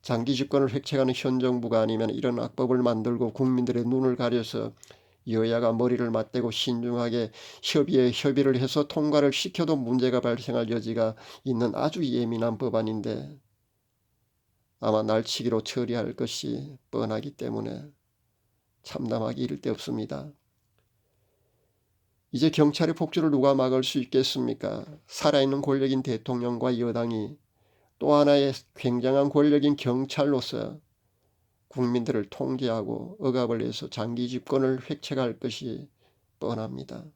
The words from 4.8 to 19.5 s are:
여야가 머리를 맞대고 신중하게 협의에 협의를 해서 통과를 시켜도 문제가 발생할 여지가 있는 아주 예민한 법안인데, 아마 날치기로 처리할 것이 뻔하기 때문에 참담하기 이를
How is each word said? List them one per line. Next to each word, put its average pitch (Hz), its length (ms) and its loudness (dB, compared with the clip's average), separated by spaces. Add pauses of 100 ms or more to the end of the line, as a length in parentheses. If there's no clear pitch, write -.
여야가 113 460 2
머리를 120 380 2
맞대고 113 400 -2
신중하게 120 800 -2 (320)
협의에 135 500 4
협의를 135 460 2
해서 135 280 0
통과를 147 460 2
시켜도 160 440 -2
문제가 127 440 2
발생할 117 500 -2
여지가 113 460 -2 (280)
있는 120 300 0
아주 156 300 -2
예민한 117 540 -2
법안인데, 113 800 -4 (1400)
아마 110 220 2
날치기로 110 600 0
처리할 120 520 -4
것이 127 640 -6 (140)
뻔하기 113 460 -4
때문에 113 460 -6 (1000)
참담하기 117 580 -4
이를 127 220 -4